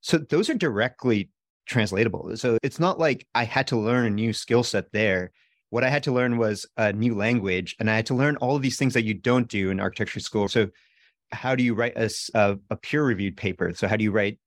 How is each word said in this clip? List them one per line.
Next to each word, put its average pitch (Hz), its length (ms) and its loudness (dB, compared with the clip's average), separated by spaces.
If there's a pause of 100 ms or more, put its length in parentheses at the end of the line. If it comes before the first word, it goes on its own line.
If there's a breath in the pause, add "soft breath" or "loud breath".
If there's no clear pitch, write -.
So - 180 0
those 156 320 0
are 311 40 0
directly 117 760 0 (360)
translatable. 110 720 0
So 120 280 2
it's 139 160 -4
not 180 180 2
like 147 380 0
I 120 80 2
had 131 240 0
to 127 80 0
learn 117 300 2
a 107 40 0
new 107 220 0
skill 120 320 2
set - 280 -4
there. 95 380 0 (400)
What 120 140 0
I 131 40 2
had 143 160 0
to 139 80 -2
learn 123 240 2
was 107 300 -2 (100)
a 107 160 2
new 113 220 0
language, 98 640 -2
and 110 100 0
I 110 60 2
had 113 120 0
to 135 80 -2
learn 143 240 2
all 127 180 0
of 139 60 -2
these 131 160 -2
things 131 160 0
that 120 100 2
you 107 100 -2
don't 120 320 2
do 98 240 -2
in 95 80 -2
architecture 98 420 -4
school. 101 280 -2
So 107 200 2 (600 soft breath)
how 131 240 -2
do 127 80 0
you 120 120 2
write 117 220 -2
a 117 100 0
s-, - 280 -6
a, 101 240 4 (120)
a 107 60 -4
peer-reviewed 104 600 -2
paper? 92 360 -2
So 101 140 -4
how 107 100 2
do 110 60 0
you 107 80 2
write 104 360 0